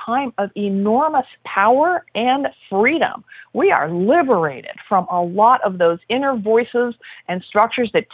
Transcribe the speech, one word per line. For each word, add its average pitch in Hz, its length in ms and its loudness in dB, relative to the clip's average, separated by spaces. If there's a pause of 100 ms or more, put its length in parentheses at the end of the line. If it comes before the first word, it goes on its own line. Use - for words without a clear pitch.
time 240 320 -4
of 202 180 -4
enormous 214 720 0 (180)
power 269 580 2 (120)
and 254 320 -2 (240)
freedom. 233 540 0 (280)
We 330 200 2
are 151 180 0
liberated 185 840 0 (120)
from 185 220 0
a 180 100 -2
lot 208 440 2
of 190 120 -2
those 175 220 2 (100)
inner 269 260 -2
voices 233 600 0 (340)
and 180 180 -6
structures 226 460 0
that 170 220 0